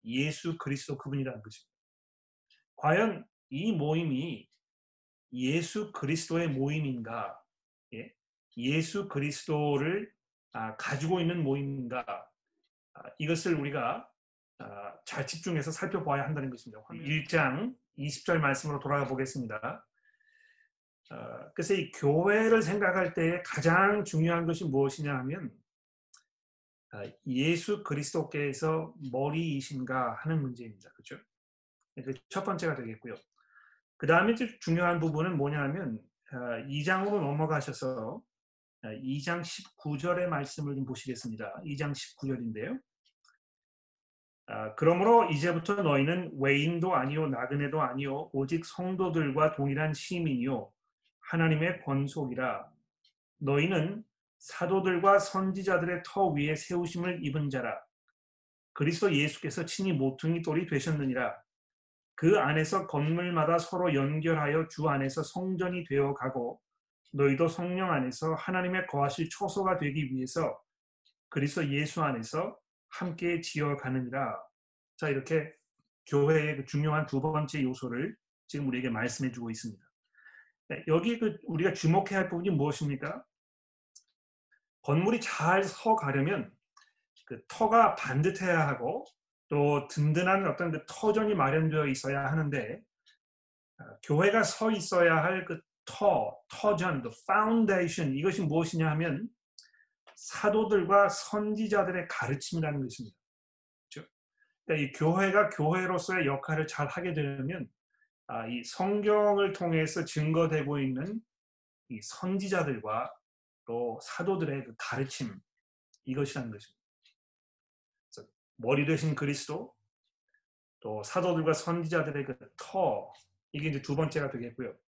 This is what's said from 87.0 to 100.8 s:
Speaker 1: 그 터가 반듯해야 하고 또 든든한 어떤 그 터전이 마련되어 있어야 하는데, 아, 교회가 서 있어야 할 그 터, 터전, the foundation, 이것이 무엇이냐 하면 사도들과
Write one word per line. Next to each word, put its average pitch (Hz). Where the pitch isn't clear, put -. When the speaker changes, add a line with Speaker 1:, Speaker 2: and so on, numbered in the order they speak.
Speaker 1:
그 117
터가 226
반듯해야 165
하고 143
또 143
든든한 180
어떤 170
그 160
터전이 214
마련되어 151
있어야 139
하는데, 139
아, -
교회가 196
서 -
있어야 170
할 185
그 165
터, -
터전, 175
the 117
foundation, 196
이것이 180
무엇이냐 160
하면 170
사도들과 202